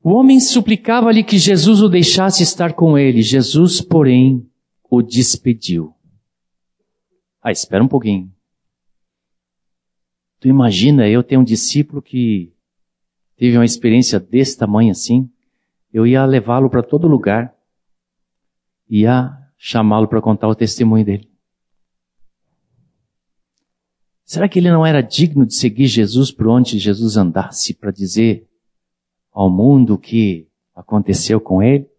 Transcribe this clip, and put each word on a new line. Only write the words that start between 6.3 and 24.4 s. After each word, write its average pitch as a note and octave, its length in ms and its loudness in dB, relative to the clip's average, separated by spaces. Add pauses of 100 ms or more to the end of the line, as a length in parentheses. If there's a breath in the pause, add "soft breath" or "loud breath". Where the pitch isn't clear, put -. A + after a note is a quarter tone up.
Ah, A#2 100 -8
espera - 320 -2
um C3+ 60 2
pouquinho. G#2 440 -4 (2000)
Tu C3 100 -2
imagina, B2 600 2
eu A#2+ 140 2
tenho C3 180 0
um B2+ 40 6
discípulo C#3 580 -4
que G#2+ 500 -6 (840)
teve A#2+ 200 0
uma A#2+ 80 4
experiência A#2 560 0
desse C3 380 -2
tamanho G#2+ 320 0
assim, B2 400 -2 (640)
eu A2+ 140 0
ia C3 180 2
levá-lo C3 440 0
pra A#2+ 140 -2
todo E3 260 -2
lugar, A#2 480 -2 (1300)
ia A#2+ 500 0 (180)
chamá-lo G#2+ 520 0
pra A2 120 -2
contar G#2+ 280 -2
o A2 80 0
testemunho A2 480 0
dele. G2+ 260 -8 (3000)
Será F#3 240 -4